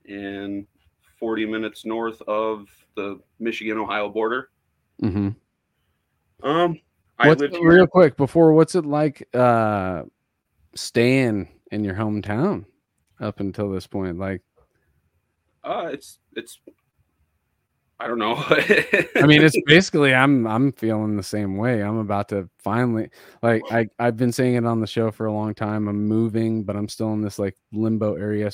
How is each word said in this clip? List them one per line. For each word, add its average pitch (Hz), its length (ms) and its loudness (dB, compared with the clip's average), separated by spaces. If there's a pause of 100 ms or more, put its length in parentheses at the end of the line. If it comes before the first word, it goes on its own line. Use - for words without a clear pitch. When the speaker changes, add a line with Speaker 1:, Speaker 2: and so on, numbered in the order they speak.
Speaker 1:
and 101 580 -10 (500)
forty 110 280 -4
minutes 110 400 -8
north 113 380 -6
of 107 440 -4 (300)
the 98 240 -8 (180)
Michigan-Ohio 107 680 -4
border. 110 400 -4 (520)
Speaker 2:
Mm-hmm. - 1500 -8
Speaker 1:
Um, 165 320 0 (400)
I 131 80 6
Speaker 2:
What's 151 140 6
Speaker 1:
lived 143 140 -2
Speaker 2:
it, 170 40 -6
Speaker 1:
here 165 100 4
Speaker 2:
real 180 180 8
quick, 175 280 6
before, 160 380 4
what's 160 220 4
it 165 100 -2
like, 147 500 -2
uh, 107 680 2 (680)
staying 120 760 0 (220)
in 104 120 -6
your 98 120 -4
hometown 107 680 -4 (560)
up 107 220 -8
until 101 280 -6
this 92 180 -8
point? 92 300 -8
Like 95 240 -8 (1200)
Speaker 1:
Uh, 175 260 -8
it's, - 280 -16 (160)
it's, - 240 -14 (1400)
I 120 80 -8
don't 117 120 -4
know. 110 160 -2
<laughs> - 800 0
Speaker 2:
I 220 100 4
mean, 151 160 8
it's 156 240 4
basically, 147 480 4
I'm, 131 320 4
I'm 117 280 0
feeling 107 440 -2
the 95 60 -4
same 101 340 -6
way. 117 240 -2
I'm 107 160 -4
about 101 320 -4
to 98 180 -6 (120)
finally, 113 500 -2 (320)
like, 117 300 2
I, 113 160 0 (100)
I've 117 200 0
been 123 140 0
saying 127 240 0
it 117 100 0
on 117 140 -2
the 110 80 -4
show 113 220 -2
for 110 160 -8
a 107 80 -4
long 107 220 -4
time. 107 320 -4
I'm 104 200 -4
moving, 110 560 -2
but 101 120 -6
I'm 104 140 -6
still 110 240 -6
in 107 80 -4
this, 104 180 -6
like, 98 180 -4 (140)
limbo 107 440 -2
area 104 380 -4